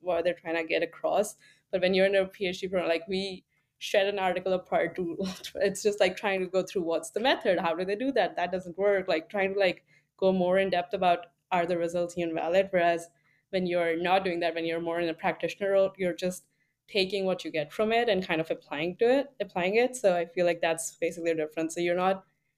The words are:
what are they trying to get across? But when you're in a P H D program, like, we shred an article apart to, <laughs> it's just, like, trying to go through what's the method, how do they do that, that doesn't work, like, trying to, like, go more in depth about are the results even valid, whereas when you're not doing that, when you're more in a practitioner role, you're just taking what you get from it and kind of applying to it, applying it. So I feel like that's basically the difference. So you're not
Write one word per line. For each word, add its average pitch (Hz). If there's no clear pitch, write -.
what 175
are 170
they 175
trying 165
to 165
get 165
across? 170
But 185
when 185
you're 190
in 196
a 190
P 190
H 185
D 190
program, 175
like, 165
we 190
shred 196
an 202
article 185
apart 170
to, 170
<laughs> -
it's 190
just, 208
like, 190
trying 190
to 185
go 185
through 185
what's 165
the 208
method, 240
how 170
do 185
they 202
do 262
that, 180
that 175
doesn't 180
work, 190
like, 165
trying 196
to, 202
like, 185
go 190
more 185
in 196
depth 175
about 180
are 175
the 175
results 175
even 165
valid, 180
whereas 170
when 185
you're 170
not 185
doing 170
that, 170
when 165
you're 165
more 170
in 170
a 160
practitioner 180
role, 190
you're 190
just 180
taking 190
what 185
you 156
get 151
from 220
it 233
and 190
kind 160
of 160
applying 165
to -
it, 277
applying 190
it. 247
So 185
I 170
feel 175
like 170
that's 165
basically 170
the 160
difference. 156
So 175
you're 175
not 190